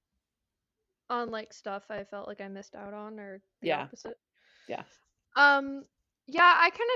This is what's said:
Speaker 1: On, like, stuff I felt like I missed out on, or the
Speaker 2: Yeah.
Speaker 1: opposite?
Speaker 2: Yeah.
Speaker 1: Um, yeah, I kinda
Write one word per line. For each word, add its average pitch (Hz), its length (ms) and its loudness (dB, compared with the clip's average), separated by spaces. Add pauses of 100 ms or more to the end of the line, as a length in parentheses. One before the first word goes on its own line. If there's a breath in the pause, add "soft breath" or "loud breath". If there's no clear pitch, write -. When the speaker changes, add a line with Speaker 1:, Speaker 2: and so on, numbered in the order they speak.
(1080)
Speaker 1:
On, 240 220 -4
like, 220 220 -10
stuff 196 360 -10
I 202 140 -10
felt 202 240 -12
like 202 140 -12
I 196 80 -12
missed 196 260 -16
out 202 180 -14
on, 214 260 -14
or 196 220 -16 (200)
the 170 100 -2
Speaker 2:
Yeah. 139 180 -4
Speaker 1:
opposite? - 280 -16 (500 soft breath)
Speaker 2:
Yeah. - 180 -10 (500)
Speaker 1:
Um, 277 500 4 (420)
yeah, 339 300 6
I 339 120 6
kinda 466 260 -2